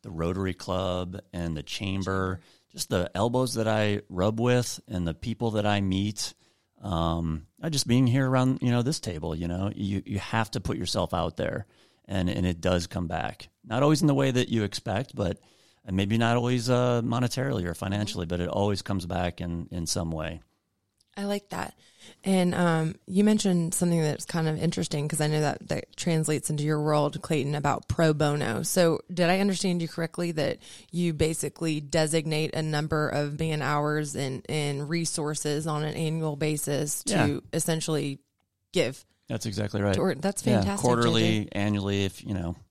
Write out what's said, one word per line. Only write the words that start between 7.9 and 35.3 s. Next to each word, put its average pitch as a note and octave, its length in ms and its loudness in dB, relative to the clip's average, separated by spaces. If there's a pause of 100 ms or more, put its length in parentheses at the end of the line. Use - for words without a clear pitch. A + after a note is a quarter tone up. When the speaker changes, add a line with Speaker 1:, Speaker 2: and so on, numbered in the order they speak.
Speaker 1:
here C3 240 4
around, C3 320 2
you B2 80 2
know, A#2+ 120 2
this - 180 -2
table, E2 340 -4
you E2+ 140 -4
know, F#2 260 -2
you, G2 320 -2
you G#2 140 -4
have A2+ 320 -2
to A#2 80 -4
put - 160 -4
yourself F2+ 380 -2
out E2+ 220 -2
there, - 300 -4 (400)
and, F#2+ 220 0
and - 180 0
it E2+ 140 -2
does F2+ 260 2
come F2 220 -4
back. - 400 -6 (160)
Not A#2+ 180 0
always D3+ 200 4
in D#3+ 40 4
the C#3+ 80 4
way C3+ 160 2
that B2 200 0
you A2+ 140 2
expect, G#2 500 -4
but, G2 240 -2 (480)
and F#2+ 100 -2
maybe G2+ 220 2
not A#2 180 4
always, A#2+ 320 0
uh, B2 340 4
monetarily A#2+ 640 -2
or E2+ 100 -4
financially, G2 520 -4
but F2 140 -2
it F2 80 0
always G2+ 340 0
comes F#2 240 -4
back F2 340 -2
in, E2+ 300 -6
in F2 160 -4
some E2 240 -2
way. D#2+ 320 -6 (720)
Speaker 2:
I G3+ 80 -6
like G3+ 260 -4
that. - 240 -8 (500)
And, F#3 300 4
um, E3 420 2 (100)
you F#3+ 160 2
mentioned F#3+ 500 4
something E3+ 280 2
that's D3+ 240 0
kind D#3+ 240 0
of D#3 120 0
interesting, E3 480 -2
'cause D3+ 120 -2
I D3+ 80 2
know D3+ 140 2
that, - 260 -2
that - 280 -6
translates D#3 540 0
into D3 140 -2
your D3+ 180 0
world, D3+ 400 2
Clayton, D3 320 0
about C#3+ 320 0
pro D#3+ 260 4
bono. D3 500 0
So E3 380 4 (120)
did E3+ 180 2
I F#3+ 80 4
understand F#3 420 2
you E3 80 -4
correctly E3+ 440 -4
that D3 260 -2 (320)
you E3+ 240 0
basically D#3 680 0
designate D#3 760 0
a D#3+ 80 -2
number D3+ 460 0
of D3 300 -2
man D#3 240 -2
hours D3 540 0
and, C3+ 320 -4
and C#3+ 400 -2
resources D3+ 800 -2